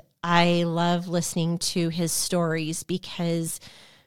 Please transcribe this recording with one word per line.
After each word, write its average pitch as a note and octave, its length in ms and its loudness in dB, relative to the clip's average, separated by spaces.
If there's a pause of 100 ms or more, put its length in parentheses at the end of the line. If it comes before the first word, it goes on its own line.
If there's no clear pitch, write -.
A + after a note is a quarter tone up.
(240)
I F3 400 4
love F3 440 0
listening E3+ 520 0
to E3+ 300 0
his E3 220 -2
stories E3 720 0
because E3+ 800 -4 (480)